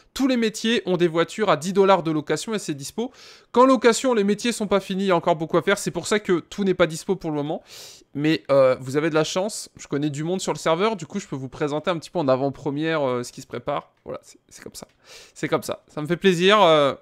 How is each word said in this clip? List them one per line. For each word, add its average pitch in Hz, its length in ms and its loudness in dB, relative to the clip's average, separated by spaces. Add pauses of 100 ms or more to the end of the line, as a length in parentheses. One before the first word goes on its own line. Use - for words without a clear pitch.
(140)
tous 269 140 0
les 254 80 2
métiers 226 500 -2
ont 180 100 0
des 175 120 2
voitures 165 420 -2
à 156 60 4
dix 160 160 -6
dollars 190 320 4
de 160 80 -2
location 156 420 -4
et 202 60 -4
c'est 160 140 -6
dispo. 175 360 -8 (400)
Qu'en 247 160 6
location, 247 480 4
les 214 80 2
métiers 202 300 0
sont 214 160 -6
pas 196 100 2
finis, 190 260 -4
il 196 40 0
y - 20 2
a 175 60 4
encore 170 180 2
beaucoup 165 240 0
à 156 40 0
faire. 196 160 2
C'est - 120 -6
pour 160 160 -8
ça 214 140 0
que 185 180 0
tout - 240 -8
n'est 190 120 2
pas 180 120 4
dispo 165 300 -4
pour 160 140 -6
le 151 60 -4
moment. 147 280 -6 (500)
Mais, 151 380 0
euh, 131 260 6
vous 131 180 -4
avez 156 140 0
de 151 60 0
la 156 80 2
chance. 190 520 -6
Je - 120 -20
connais 147 220 -2
du 143 120 -8
monde 170 180 -4
sur 175 120 -4
le 156 60 -4
serveur. 180 360 0
Du 170 120 -12
coup, - 120 -10
je - 80 -12
peux - 100 -10
vous 135 120 -10
présenter 151 420 -4
un 170 80 -2
petit - 120 -14
peu 175 100 -4
en 143 80 0
avant-première, 139 760 0
euh, 123 200 -2
ce - 80 -14
qui 131 100 -18
se - 60 -20
prépare. 147 420 -8 (140)
Voilà, - 180 -10
c'est, - 160 -20 (100)
c'est - 140 -20
comme - 140 -18
ça. - 100 -16 (480)
C'est - 140 -6
comme 151 160 -2
ça. - 240 -8
Ça - 120 -12
me 151 60 -6
fait 170 100 -2
plaisir. 190 460 4
Euh, 151 400 4